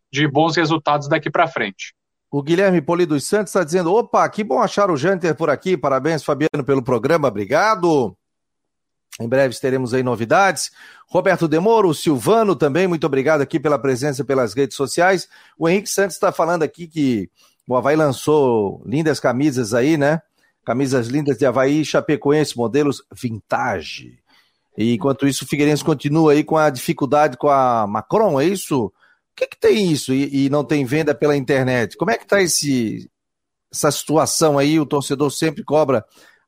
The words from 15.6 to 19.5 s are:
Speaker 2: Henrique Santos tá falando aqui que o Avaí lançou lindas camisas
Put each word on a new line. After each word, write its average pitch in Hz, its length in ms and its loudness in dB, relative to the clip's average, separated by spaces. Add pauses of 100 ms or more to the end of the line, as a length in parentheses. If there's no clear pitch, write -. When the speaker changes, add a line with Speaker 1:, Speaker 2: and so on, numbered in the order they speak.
Speaker 2:
Henrique 190 200 0
Santos 196 300 -2
tá 190 120 0
falando 170 320 0
aqui 165 240 -4
que 131 440 -2 (360)
o 120 80 -2
Avaí 127 220 2
lançou 135 880 0
lindas 147 320 -2
camisas 123 560 0